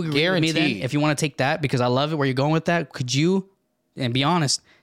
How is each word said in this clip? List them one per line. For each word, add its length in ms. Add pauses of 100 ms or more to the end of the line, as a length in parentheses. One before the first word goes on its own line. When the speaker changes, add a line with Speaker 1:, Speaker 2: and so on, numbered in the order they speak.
Speaker 1:
agree 260
with 100
me 120
then, 100
Speaker 2:
Guaranteed. 220
Speaker 1:
if 80
you 80
wanna 160
take 220
that? 220
Because 200
I 80
love 240
it 40
where 120
you're 60
going 180
with 140
that. 260
Could 200
you, 360 (480)
and 180
be 80
honest, 380 (220)